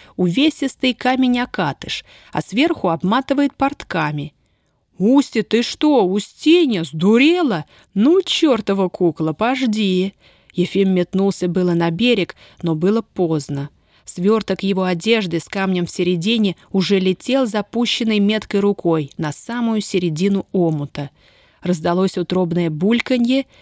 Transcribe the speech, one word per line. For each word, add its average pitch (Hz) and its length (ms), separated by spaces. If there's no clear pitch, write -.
увесистый 262 800
камень-окатыш, 247 1120
а - 100
сверху 269 480
обматывает 254 640
портками. 156 800
«Устья, 233 460
ты 233 200
что, 277 420
Устинья, 220 800
сдурела? 226 800
Ну, 302 280
чёртова 208 640
кукла, 160 460
пожди!» 214 800
Ефим 190 400
метнулся 185 540
было 180 260
на 170 180
берег, 202 440
но 165 140
было 196 260
поздно. 151 680
Свёрток 196 580
его 190 200
одежды 185 560
с - 60
камнем 190 400
в - 60
середине 185 640
уже 190 280
летел 214 460
запущенной 214 760
меткой 202 400
рукой 170 580
на 156 140
самую 226 500
середину 185 720
омута. 151 600
Раздалось 180 560
утробное 175 520
бульканье, 240 760